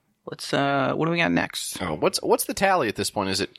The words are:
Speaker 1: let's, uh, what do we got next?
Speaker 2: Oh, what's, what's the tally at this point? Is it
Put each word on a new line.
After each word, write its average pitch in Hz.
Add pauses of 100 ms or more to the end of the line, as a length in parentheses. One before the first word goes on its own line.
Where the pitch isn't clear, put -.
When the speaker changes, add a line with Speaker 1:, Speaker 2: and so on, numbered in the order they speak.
(260)
Speaker 1:
let's, -
uh, 139
what 156
do 170
we 170
got 170
next? -
Speaker 2:
Oh, 87
what's, 165
what's 220
the 269
tally 185
at 95
this 101
point? 95
Is 95
it -